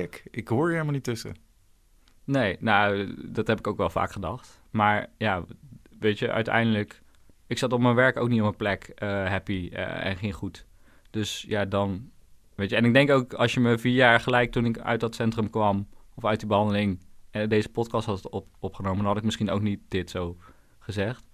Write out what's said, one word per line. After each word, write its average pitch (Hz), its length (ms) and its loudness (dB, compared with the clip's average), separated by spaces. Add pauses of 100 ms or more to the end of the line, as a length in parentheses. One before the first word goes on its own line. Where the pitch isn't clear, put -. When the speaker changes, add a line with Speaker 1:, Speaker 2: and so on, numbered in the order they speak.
Speaker 1:
plek. - 220 -18
Ik - 180 -10
hoor 120 160 2
hier 170 80 2
helemaal 156 200 -2
niet 135 120 -4
tussen. 110 300 -6 (880)
Speaker 2:
Nee, 127 360 0
nou, 101 540 2 (160)
dat 107 160 -4
heb 110 120 2
ik - 80 -8
ook 104 100 -4
wel 90 140 0
vaak - 220 -2
gedacht. 98 580 -10
Maar 104 360 2 (100)
ja, 95 280 -2 (540)
weet 104 200 0
je, 117 140 -2
uiteindelijk, 113 720 0 (440)
ik 120 120 -6
zat 123 140 -2
op 120 80 2
mijn 123 140 4
werk 127 220 4
ook 120 120 0
niet 120 120 2
op 107 40 2
mijn 107 120 0
plek, 101 280 -2 (100)
eh, 98 340 -2
happy, 92 440 -4
eh, 85 340 -6
en 95 100 -4
ging 98 180 -6
goed. - 320 -10 (440)
Dus - 380 -6
ja, 104 160 0
dan, 98 460 -2 (440)
weet 101 160 -4
je, 113 60 0
en 117 80 4
ik 117 80 4
denk 139 180 6
ook, 135 240 2
als 120 200 2
je 131 60 0
me 120 180 4
vier 123 160 0
jaar 120 260 8
gelijk 123 320 2
toen 120 120 0
ik 117 140 0
uit 117 220 -2
dat 113 140 -2
centrum 113 360 -2
kwam, 101 380 0 (260)
of - 100 -8
uit 110 140 2
die 107 100 -8
behandeling, 101 520 2 (300)
eh, 107 180 -4
deze 107 200 2
podcast 113 380 -2
had 101 240 -4
op-, - 180 -8 (100)
opgenomen, 95 400 -4
dan 101 80 0
had 101 100 2
ik 107 80 -4
misschien 104 260 0
ook 101 120 0
niet 101 260 -2
dit 90 220 -4
zo 87 260 -6 (420)
gezegd. 104 560 -6